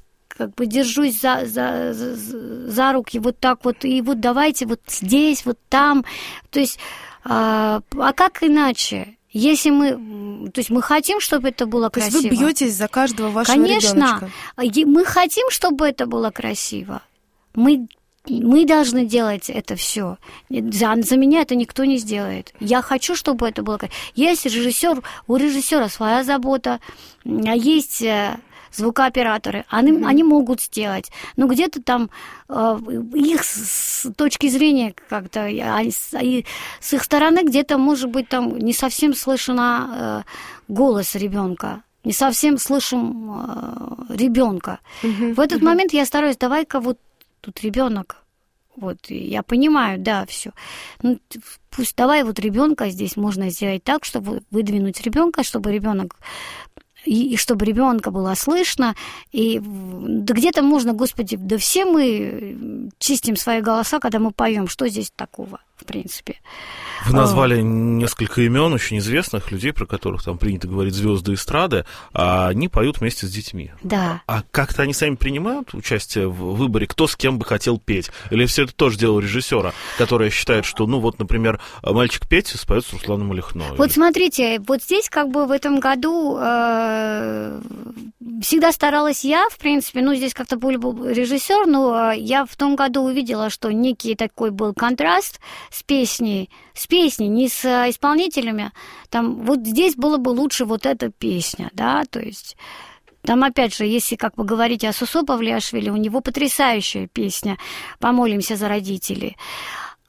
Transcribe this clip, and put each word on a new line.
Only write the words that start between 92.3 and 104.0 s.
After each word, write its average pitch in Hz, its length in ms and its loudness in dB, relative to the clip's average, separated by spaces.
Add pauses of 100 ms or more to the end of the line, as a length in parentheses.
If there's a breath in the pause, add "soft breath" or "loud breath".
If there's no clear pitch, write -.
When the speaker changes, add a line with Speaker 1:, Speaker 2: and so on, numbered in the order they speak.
Speaker 1:
в - 120 -10
том 285 200 2
году 269 260 2
увидела, 240 480 -2
что 214 220 -6
некий 226 420 0
такой 220 360 -2
был 208 240 -2
контраст 302 640 0 (300 loud breath)
с - 120 -12
песней, 226 640 0 (260 soft breath)
с - 120 -10
песней, 311 420 2
не 240 200 2
с, - 160 -6
э, 247 260 2
исполнителями. 269 800 0 (400 loud breath)
Там 233 340 0
вот 247 220 2
здесь 294 300 2
было 294 220 2
бы 254 120 0
лучше 262 340 0
вот 220 220 -2
эта 240 240 -2
песня, - 640 -4
да, 254 360 0
то 226 100 -8
есть - 360 -14 (720 loud breath)
там, 240 180 4
опять 254 300 2
же, 214 120 -4
если 226 300 0